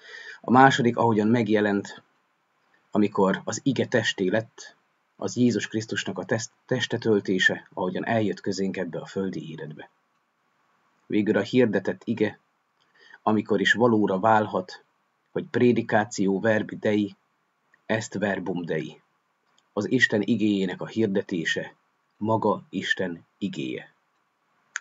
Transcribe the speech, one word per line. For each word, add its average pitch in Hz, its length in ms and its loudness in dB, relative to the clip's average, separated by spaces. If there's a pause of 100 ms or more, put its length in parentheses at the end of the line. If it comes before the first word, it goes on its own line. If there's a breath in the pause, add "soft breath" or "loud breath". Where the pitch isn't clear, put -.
(400 loud breath)
A - 100 -4
második, 127 460 6
ahogyan 107 320 2
megjelent, 104 720 2 (880)
amikor 98 540 2
az - 180 -6
ige 117 240 0
testé 104 420 0
lett, - 480 -4 (400)
az - 200 -6
Jézus 117 300 2
Krisztusnak 101 520 -6
a 90 60 -6
test-, 110 280 -4 (140)
testetöltése, 104 1080 0
ahogyan 92 320 -6
eljött 110 340 -2
közénk 95 360 -4
ebbe 85 220 -6
a 80 80 -12
földi 90 440 -8
életbe. 76 400 -14 (1160)
Végül 104 300 0
a 101 60 2
hirdetett 101 600 0
ige, 107 340 -2 (840 soft breath)
amikor 107 380 0
is 98 120 2
valóra 104 480 2
válhat, 104 640 0 (460)
hogy - 140 -4
prédikáció 107 960 2
verbi 107 360 0
dei, 104 400 0 (720)
est 110 280 -4
verbum 92 500 -4
dei. 78 360 -6 (720)
Az 104 180 -4
Isten 117 320 2
igéjének 98 580 0
a 82 60 -8
hirdetése 95 880 -2 (420)
maga 107 540 -2
Isten 92 560 -6 (120)
igéje. 71 560 -8 (880)